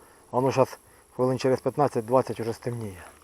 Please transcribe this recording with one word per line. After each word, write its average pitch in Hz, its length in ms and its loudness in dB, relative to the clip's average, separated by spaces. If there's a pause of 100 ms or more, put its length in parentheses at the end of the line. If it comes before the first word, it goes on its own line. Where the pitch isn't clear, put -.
(320)
А 123 100 0
ну 135 100 4
щас - 280 2 (360)
хвилин 127 240 0
через 131 220 2
п'ятнадцять-двадцять 123 800 0
уже 113 140 -4
стемніє. 110 500 -8 (200)